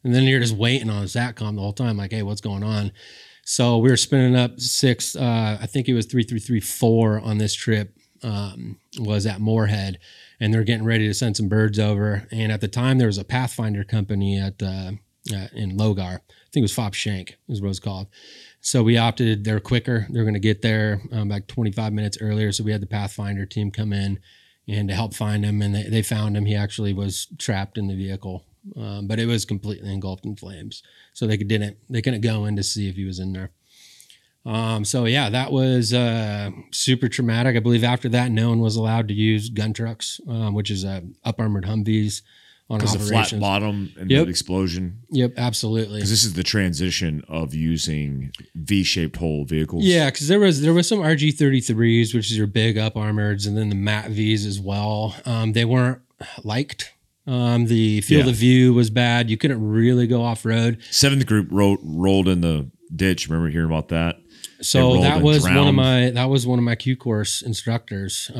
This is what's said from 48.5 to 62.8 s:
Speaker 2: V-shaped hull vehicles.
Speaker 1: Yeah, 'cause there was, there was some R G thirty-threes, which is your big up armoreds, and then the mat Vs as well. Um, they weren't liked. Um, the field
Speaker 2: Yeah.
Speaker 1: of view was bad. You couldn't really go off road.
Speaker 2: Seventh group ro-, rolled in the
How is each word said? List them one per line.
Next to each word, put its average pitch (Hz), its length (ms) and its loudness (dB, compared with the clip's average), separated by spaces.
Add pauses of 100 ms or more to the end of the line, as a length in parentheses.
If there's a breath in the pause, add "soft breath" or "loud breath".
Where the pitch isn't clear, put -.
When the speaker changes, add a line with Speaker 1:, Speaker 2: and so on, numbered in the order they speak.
Speaker 2:
V-shaped 85 600 -2
hull 76 280 -2
vehicles. 78 400 -2
Speaker 1:
Yeah, 170 260 4
'cause 143 180 -4
there 202 120 4
was, 175 200 4
there 160 140 4
was 175 140 4
some 185 120 0
R 160 160 2
G 151 160 2
thirty-threes, 117 840 4
which 110 160 -2
is 110 60 -2
your 107 120 2
big 110 300 2
up 110 160 -2
armoreds, 104 520 -2
and 104 100 -2
then 107 120 0
the 104 80 -2
mat 107 340 -2
Vs 107 360 0
as 101 140 -4
well. 104 640 -4
Um, 113 300 -2
they 117 100 2
weren't 127 360 2 (440 loud breath)
liked. 117 480 -6 (340)
Um, 120 400 2
the 113 360 2
field 143 240 4
Speaker 2:
Yeah. 127 40 4
Speaker 1:
of 117 60 2
view 127 380 8
was 120 160 4
bad. 120 400 2
You 110 60 0
couldn't 127 280 0
really 117 420 4
go 117 160 2
off 117 220 -2
road. 113 340 2 (140 loud breath)
Speaker 2:
Seventh 139 340 4
group 107 240 4
ro-, 98 320 4
rolled 92 460 2
in 92 120 4
the 78 280 0 (260)